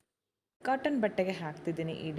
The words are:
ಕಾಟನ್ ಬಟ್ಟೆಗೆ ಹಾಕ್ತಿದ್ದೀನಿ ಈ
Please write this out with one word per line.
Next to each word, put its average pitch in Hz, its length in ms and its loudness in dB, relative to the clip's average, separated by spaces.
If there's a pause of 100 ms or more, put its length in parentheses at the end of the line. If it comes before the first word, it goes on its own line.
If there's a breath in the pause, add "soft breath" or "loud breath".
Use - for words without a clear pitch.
(640)
ಕಾಟನ್ 269 420 2
ಬಟ್ಟೆಗೆ 190 360 2
ಹಾಕ್ತಿದ್ದೀನಿ 160 560 -2 (100)
ಈ 156 120 -2